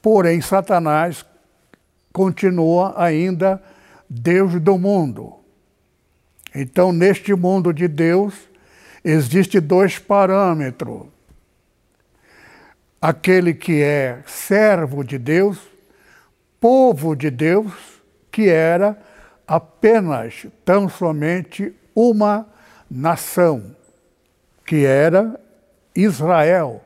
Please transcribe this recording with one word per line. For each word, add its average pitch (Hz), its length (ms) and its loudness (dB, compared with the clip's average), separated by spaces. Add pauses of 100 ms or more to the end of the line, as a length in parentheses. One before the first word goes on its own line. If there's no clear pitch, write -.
Porém, 175 400 2
Satanás 170 840 -2 (880)
continua 180 880 0
ainda 180 600 -2 (460)
Deus 175 500 0
do 185 180 2
mundo. 180 580 -4 (1160)
Então, 180 380 -2
neste 185 420 0
mundo 180 400 0
de 175 140 -2
Deus, 170 460 0 (720)
existe 160 580 0
dois 185 380 0
parâmetros. 175 1080 -2 (1900)
Aquele 170 520 0
que 147 280 -2
é 139 440 -2
servo 180 800 -2
de 135 140 -10
Deus, 170 420 -2 (1000)
povo 226 560 2
de 143 140 -4
Deus, 175 440 -2 (580)
que 214 180 2
era 175 480 2 (500)
apenas, 165 1000 -2 (180)
tão 190 260 2
somente, 170 840 -6 (200)
uma 214 540 0 (420)
nação, 143 880 -2 (880)
que 151 200 2
era 170 540 2 (560)
Israel 160 920 0